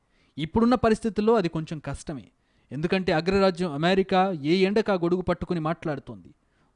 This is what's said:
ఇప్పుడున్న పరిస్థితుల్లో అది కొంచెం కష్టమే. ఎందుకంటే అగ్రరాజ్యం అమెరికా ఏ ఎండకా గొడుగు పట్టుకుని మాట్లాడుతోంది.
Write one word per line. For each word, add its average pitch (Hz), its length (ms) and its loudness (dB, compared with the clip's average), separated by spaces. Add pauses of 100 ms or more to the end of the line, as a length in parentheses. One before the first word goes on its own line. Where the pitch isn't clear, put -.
(380)
ఇప్పుడున్న 226 360 2
పరిస్థితుల్లో 220 600 2
అది 185 140 2
కొంచెం 160 300 -6
కష్టమే. 135 460 -10 (480)
ఎందుకంటే 175 400 -2
అగ్రరాజ్యం 180 600 2
అమెరికా 185 580 2
ఏ 156 260 0
ఎండకా 202 380 2
గొడుగు 175 280 0
పట్టుకుని 175 380 -4
మాట్లాడుతోంది. 147 760 -8 (420)